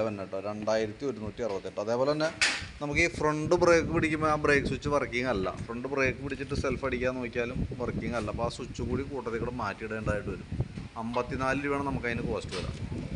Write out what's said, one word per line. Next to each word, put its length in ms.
വരണം 160
കേട്ടോ. 160
രണ്ടായിരത്തി 640
ഒരുന്നൂറ്റി 380
അറുപത്തെട്ട്. 360
അതേപോലെ 300
തന്നെ 160
നമുക്ക് 240
ഈ 20
ഫ്രണ്ട് 360
ബ്രേക്ക് 320
പിടിക്കുമ്പോൾ 360
ആ 40
ബ്രേക്ക് 240
സ്വിച്ച് 240
വർക്കിംഗ് 400
അല്ല. 140
ഫ്രണ്ട് 280
ബ്രേക്ക് 300
പിടിച്ചിട്ട് 400
സെൽഫ് 240
അടിക്കാൻ 320
നോക്കിയാലും 400
വർക്കിംഗ് 380
അല്ല. 140
അപ്പോൾ 140
ആ 100
സ്വിച്ച് 320
കൂടി 220
കൂട്ടത്തിൽ 320
കൂടെ 180
മാറ്റിയിടേണ്ടതായിട്ട് 720
വരും. 140
അമ്പത്തിനാല് 640
രൂപയാണ് 240
നമുക്കതിന് 400
കോസ്റ്റ് 280
വരിക. 160